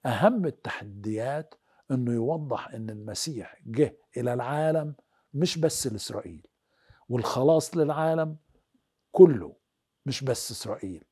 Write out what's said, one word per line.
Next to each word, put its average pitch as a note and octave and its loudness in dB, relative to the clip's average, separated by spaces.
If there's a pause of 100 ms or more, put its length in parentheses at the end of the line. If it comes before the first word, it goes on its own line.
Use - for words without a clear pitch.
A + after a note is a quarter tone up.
أهم F3+ 2
التحديات G#2+ -8 (360)
إنه B2 0
يوضح B2+ -4
إن A2 -10
المسيح G#2+ -10
جه B2 0 (200)
إلى B2 -2
العالم D3+ -2 (400)
مش E3 -2
بس D#3 0
لإسرائيل، G2+ -8 (640)
والخلاص C#3+ 2
للعالم D#3 0 (760)
كله C#3+ 8 (500)
مش C#3 -6
بس B2 -2
إسرائيل. G2 -10